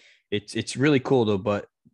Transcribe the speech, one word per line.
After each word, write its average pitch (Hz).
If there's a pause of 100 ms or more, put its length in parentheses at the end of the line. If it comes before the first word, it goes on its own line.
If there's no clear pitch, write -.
(320)
it's, 104
it's 113
really 139
cool 127
though. 104
But 101 (280)